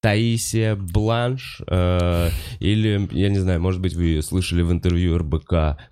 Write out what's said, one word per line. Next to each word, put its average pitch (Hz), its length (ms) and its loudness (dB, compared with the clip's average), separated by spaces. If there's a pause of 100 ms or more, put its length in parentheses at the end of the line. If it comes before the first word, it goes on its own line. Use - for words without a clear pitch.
Таисия 110 720 0
Бланш, 113 880 -2
э, 87 640 2 (320)
или, 104 520 0
я 98 180 0
не 98 80 0
знаю, 92 240 2
может 92 180 0
быть, 90 140 -2
вы 85 100 0
ее 80 160 2
слышали 85 400 -2
в 85 100 2
интервью 87 440 2
Р 85 100 0
Б 76 160 -2
К 76 380 0 (140)